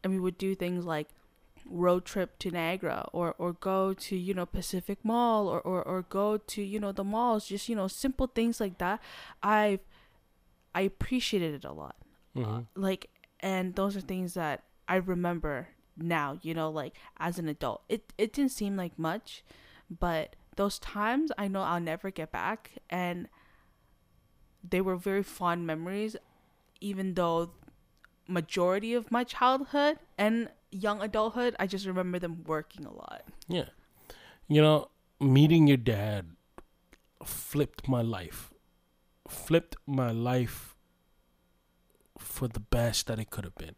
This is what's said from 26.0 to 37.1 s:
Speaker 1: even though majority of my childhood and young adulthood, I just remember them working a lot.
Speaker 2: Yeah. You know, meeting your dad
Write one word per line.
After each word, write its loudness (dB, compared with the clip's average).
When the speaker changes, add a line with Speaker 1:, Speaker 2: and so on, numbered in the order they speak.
Speaker 1:
even -4
though 2
majority 0
of -2
my 2
childhood 2
and 2
young -2
adulthood, 0
I 0
just -4
remember -2
them -6
working -6
a -14
lot. -14
Speaker 2:
Yeah. -2
You 8
know, 8
meeting 10
your 10
dad 0